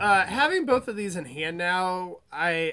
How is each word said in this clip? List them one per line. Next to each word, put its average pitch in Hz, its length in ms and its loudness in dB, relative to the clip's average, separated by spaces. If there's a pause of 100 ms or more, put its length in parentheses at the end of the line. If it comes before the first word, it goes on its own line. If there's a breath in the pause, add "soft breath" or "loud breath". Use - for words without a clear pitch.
uh, 196 260 6
having 311 400 2
both 247 220 2
of 214 80 -6
these 202 180 -4
in 165 120 -8
hand 156 320 -6
now, 180 580 -2 (160)
I, 165 400 0